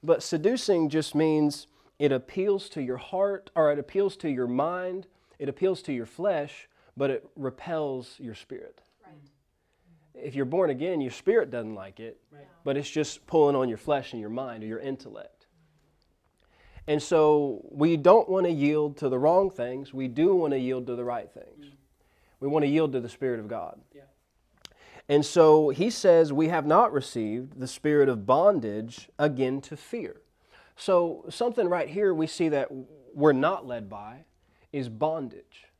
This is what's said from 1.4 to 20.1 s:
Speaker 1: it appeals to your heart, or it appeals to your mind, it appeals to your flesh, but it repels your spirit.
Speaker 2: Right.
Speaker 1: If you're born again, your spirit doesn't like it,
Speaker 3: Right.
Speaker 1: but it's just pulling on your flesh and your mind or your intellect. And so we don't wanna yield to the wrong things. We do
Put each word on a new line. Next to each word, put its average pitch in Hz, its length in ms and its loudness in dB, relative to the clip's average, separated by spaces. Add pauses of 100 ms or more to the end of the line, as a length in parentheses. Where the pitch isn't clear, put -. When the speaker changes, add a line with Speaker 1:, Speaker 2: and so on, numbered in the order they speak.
Speaker 1:
it 147 120 2
appeals 196 600 -2
to 151 120 -8
your 123 140 -6
heart, 196 580 -4
or 156 160 4
it 147 80 0
appeals 190 380 -2
to 160 140 -6
your 123 180 -2
mind, 180 580 -4 (320)
it 139 100 -8
appeals 185 340 -2
to 151 100 -8
your 117 140 -6
flesh, 160 640 -6 (280)
but 135 140 0
it - 260 -6
repels 135 800 -8
your 117 160 -12
spirit. - 460 -18 (240)
Speaker 2:
Right. 156 100 -20 (1000)
Speaker 1:
If 127 200 -12
you're 139 120 0
born 165 240 2
again, 156 300 -2
your 127 120 -4
spirit 196 380 0
doesn't 110 240 -8
like 98 260 -16
it, 113 180 -16 (140)
Speaker 3:
Right. - 160 -20 (160)
Speaker 1:
but 139 120 -2
it's 143 140 -6
just - 380 -4
pulling 143 260 4
on 131 140 2
your 110 100 -4
flesh 143 360 -2
and 117 60 -10
your 104 100 -8
mind 117 340 -10
or - 20 -10
your 110 140 -8
intellect. 123 680 -14 (1400)
And 151 120 0
so 151 680 2
we 160 260 2
don't 180 320 6
wanna 185 200 0
yield 147 480 0
to 143 120 -4
the 127 100 0
wrong 175 300 4
things. 135 460 -10
We 131 140 -6
do 156 260 2